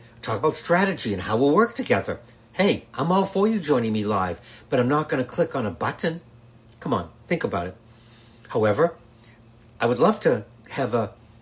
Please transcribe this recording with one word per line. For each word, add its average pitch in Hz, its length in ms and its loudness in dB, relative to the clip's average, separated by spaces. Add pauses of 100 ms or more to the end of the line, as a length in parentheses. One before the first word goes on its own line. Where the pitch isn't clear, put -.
(200)
talk 113 180 -4
about 151 180 0
strategy 170 580 0
and 92 80 -6
how 107 160 -2
we'll 143 160 4
work 226 200 4
together. 98 460 -2 (320)
Hey, 180 320 2 (100)
I'm 160 160 -2
all 190 140 4
for 196 240 0
you 220 120 0
joining 120 340 0
me 104 100 -2
live, 95 380 -2 (260)
but 135 100 0
I'm 123 100 4
not 151 200 2
gonna 131 160 -2
click - 320 -2
on 123 80 -2
a 104 60 -2
button. 160 500 -4 (600)
Come 156 120 -4
on, 90 160 -2 (180)
think - 180 -2
about 95 240 -4
it. - 80 -14 (720)
However, 110 460 2 (880)
I 117 60 0
would 117 120 0
love 196 220 4
to 120 240 2 (260)
have 143 220 -4
a 113 220 -2 (280)